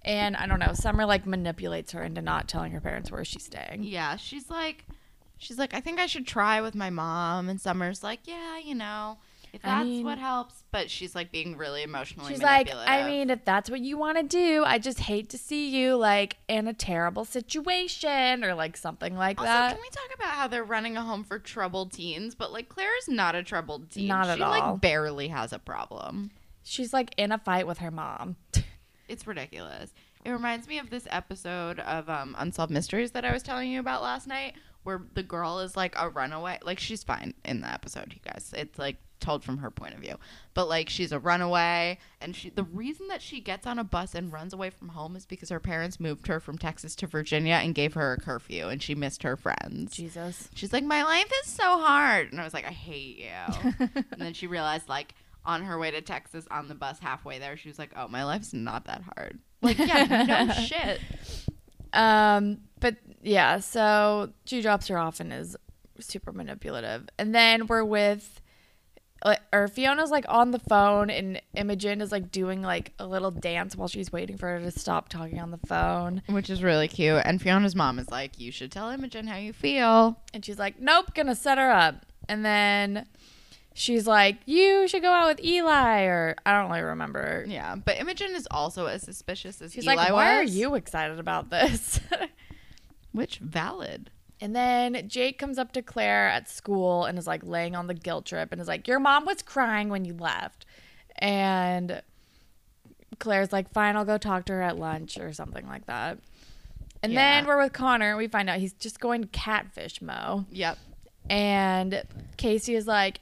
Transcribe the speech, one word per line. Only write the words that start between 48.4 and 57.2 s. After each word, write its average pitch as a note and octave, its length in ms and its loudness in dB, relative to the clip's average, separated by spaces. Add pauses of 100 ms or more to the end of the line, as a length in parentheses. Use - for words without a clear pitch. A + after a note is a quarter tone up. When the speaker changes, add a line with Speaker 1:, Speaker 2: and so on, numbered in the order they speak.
Speaker 2:
and C3 140 -6
she D3+ 140 -6
missed C#3+ 280 -6
her C3+ 140 -2
friends. - 580 -6
Speaker 1:
Jesus. E3+ 600 -12
Speaker 2:
She's G3 180 -6
like, C4 100 0
"My D4 200 0
life F4 280 2 (120)
is - 80 -12
so F4+ 280 2
hard." C#4+ 520 4
And A#3 100 -8
I - 20 -6
was D#3+ 100 -10
like, D3+ 140 -6
"I D3 40 -10
hate C#3+ 460 -14
you." F#2+ 600 -4
Speaker 1:
<laughs> B3+ 340 -4
Speaker 2:
And - 100 -12
then E3+ 120 -8
she F3+ 140 -10
realized, D#3+ 420 -4
like, C#3+ 240 -6 (320)
on E3 180 -2
her F3+ 140 -6
way D#3+ 140 -2
to D#3 100 -6
Texas, - 500 -12
on D3 160 -6
the D3 80 -14
bus C#3+ 240 -10
halfway C3+ 400 -10